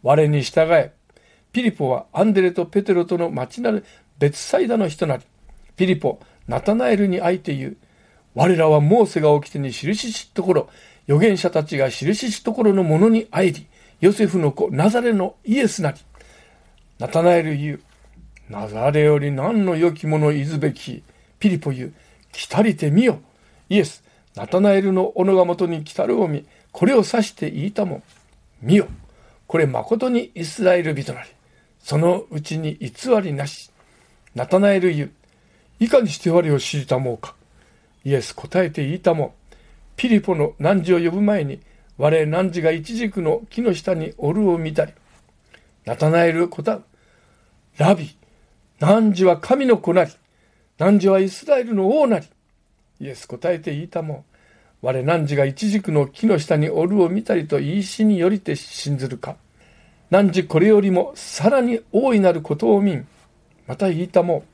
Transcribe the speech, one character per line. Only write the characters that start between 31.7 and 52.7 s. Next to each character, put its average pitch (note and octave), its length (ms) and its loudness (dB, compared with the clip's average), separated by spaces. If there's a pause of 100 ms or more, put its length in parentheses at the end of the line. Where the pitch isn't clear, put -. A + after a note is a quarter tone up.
そ - 180 -4
の F3 320 0
う D3+ 100 -8
ち D#3 180 -8
に D#3 180 -8
偽 - 140 -12 (320)
り D#3+ 100 -6
な C#3 140 -6
し。」 - 240 -16 (640)
ナ A#2+ 120 -6
タ F#3 120 2
ナ G3+ 140 4
エ G3 80 2
ル F3+ 120 0
言 D3 140 -4
う。 - 40 -14 (720)
「い A3+ 80 0
か C4+ 120 6
に G#3+ 80 -2
し D3 100 -8
て F3 120 -2
我 E3 200 2
を C#3+ 80 2
知 C#3+ 220 -6
り B2+ 60 -14
た B2+ 120 -2
も B2+ 160 -4
う A2 40 -14
か。」 - 160 -16 (720)
イ C#3 100 -2
エ B2+ 60 0
ス - 140 -12
答 F3+ 300 -2
え E3 60 -4
て D3+ 140 -6
言 D3+ 120 -4
い F#3 40 -10
た E3+ 140 2
も。 D3+ 200 -4 (640)
ピ B3+ 120 -4
リ G#3+ 120 4
ポ F#3+ 140 -2
の D3+ 240 -2
汝 F3 360 2
を E3+ 40 2
呼 E3+ 180 0
ぶ G3+ 60 0
前 G#3 220 0
に、 C3+ 160 -10 (360)
我 D#3 300 2
汝 F3 340 -2
が D#3+ 100 2
イ E3 120 -4
チ A3+ 120 -12
ジ A3 160 -4
ク F#3+ 120 -6
の - 260 -2
木 - 140 -6
の A#3 100 0
下 F#3 220 -4
に D#3+ 240 -6
お D3 140 -2
る G3+ 180 2
を E3+ 80 0
見 D#3 160 -6
た D#3 100 0
り。 D3+ 80 -10 (960)
ナ A#2+ 100 -6
タ D#3 140 2
ナ E3+ 140 4
エ E3 80 2
ル E3+ 160 0
答 F3 260 -4
う。 G3+ 100 -12 (920)
「ラ E3+ 160 4
ビ、 D#3+ 220 -8 (600)
汝 G3 460 4
は E3+ 140 4
神 C4+ 260 0
の A#3+ 140 4
子 F3 160 -2
な F3+ 100 4
り。 D3 80 -8 (640)
汝 F#3+ 320 4
は F#3+ 120 4
イ F#3+ 100 0
ス - 160 -16
ラ D4 100 4
エ B3 80 0
ル A3+ 100 -4
の G3+ 240 2
王 D4 80 4
な G#3+ 120 2
り。」 D3+ 80 -10 (760)